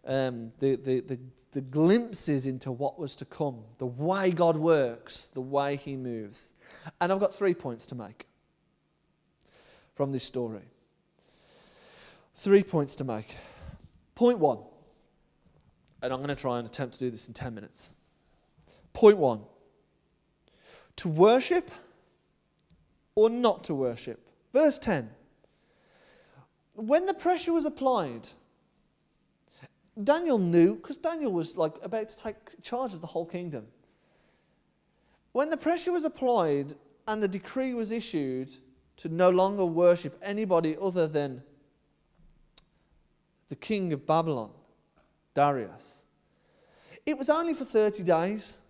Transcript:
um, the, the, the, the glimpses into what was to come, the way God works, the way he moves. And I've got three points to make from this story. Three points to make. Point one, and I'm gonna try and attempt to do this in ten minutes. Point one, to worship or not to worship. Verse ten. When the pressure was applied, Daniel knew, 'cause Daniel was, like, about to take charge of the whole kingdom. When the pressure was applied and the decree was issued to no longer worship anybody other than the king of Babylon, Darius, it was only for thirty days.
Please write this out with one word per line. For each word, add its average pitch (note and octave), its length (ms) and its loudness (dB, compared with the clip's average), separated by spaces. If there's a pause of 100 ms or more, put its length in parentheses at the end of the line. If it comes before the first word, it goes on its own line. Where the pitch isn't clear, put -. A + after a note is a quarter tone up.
um, B2+ 540 -4
the, C3+ 180 2
the, B2+ 240 -2
the, B2+ 180 -10 (340)
the C#3 100 -6
glimpses D#3+ 800 0
into C3 260 -6
what C3 280 -6
was D3 180 -10
to C3 80 -14
come, B2+ 380 -6 (160)
the C3 80 -6
way F3 440 0
God E3 280 2
works, C#3+ 680 0
the C3 120 -10
way C#3 360 -2
he C#3 200 -10
moves. A#2 560 -10 (480)
And F3 100 2
I've G3 100 2
got G3 140 0
three F#3 200 0
points A#2+ 320 -10
to - 80 -12
make G#2+ 320 -14 (1700)
from C#3 180 -2
this B2+ 100 -4
story. A2 420 -6 (1700)
Three G3 280 6
points D3+ 340 -2
to C3+ 80 -6
make. A2 320 -8 (760)
Point A#3+ 240 4
one, C#3+ 200 2 (1400)
and B2+ 100 -4
I'm C3 80 -4
gonna C#3+ 160 -4
try A#2+ 220 -4
and A2+ 100 -8
attempt B2 260 -8
to - 60 -16
do B2+ 100 -4
this A2 160 -12
in A#2 60 -18
ten A#2+ 220 -10
minutes. - 400 -14 (1000)
Point G#3+ 240 10
one, B2 240 2 (1600)
to - 120 -6
worship A#3 640 4 (1400)
or G#3+ 160 6
not A#3 340 0
to D#3+ 100 -4
worship. B2 540 -6 (240)
Verse D4 260 6
ten. C#3 300 -2 (1700)
When C#4 320 2
the F#4+ 80 0
pressure E4+ 400 0
was D#4 100 2
applied, G#3+ 640 -2 (1700)
Daniel C#4+ 380 2
knew, F3 380 6
'cause - 200 -14
Daniel D#4 360 -2
was, E3 240 -4
like, D#3 260 -2
about A3 260 -6
to - 80 -18
take - 460 -14
charge A#3+ 320 -6
of D#3+ 60 -14
the E3+ 80 -12
whole E3 180 -6
kingdom. E3 400 -10 (1700)
When D4 180 0
the D#4 60 0
pressure E4+ 340 -2
was E4+ 140 -2
applied E3 720 0 (340)
and G#3+ 120 -2
the G3+ 60 0
decree B3 480 -4
was A3 160 -6
issued C3+ 680 -6 (400)
to E3+ 100 -10
no F3 200 4
longer F#3+ 380 4
worship E3+ 560 4
anybody F#3 580 0
other F3+ 280 0
than C#3 340 -2 (2000)
the C#3+ 80 -10
king F#3+ 360 -2
of C#3 140 -6
Babylon, D#3 460 0 (840)
Darius, C#3 680 -2 (1000)
it D4 140 -2
was C4+ 100 -2
only E4 240 2
for C4+ 120 -6
thirty G#3 400 0
days. F#3 640 0